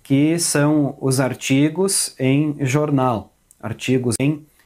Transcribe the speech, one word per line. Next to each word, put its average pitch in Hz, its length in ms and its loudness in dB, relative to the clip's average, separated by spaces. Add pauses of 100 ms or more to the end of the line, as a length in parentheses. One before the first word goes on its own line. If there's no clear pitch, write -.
que 147 380 0
são 147 600 0
os 131 180 0
artigos 147 1000 0
em 139 340 2 (100)
jornal, 131 720 0 (260)
artigos 120 600 -2
em, 147 260 -2 (200)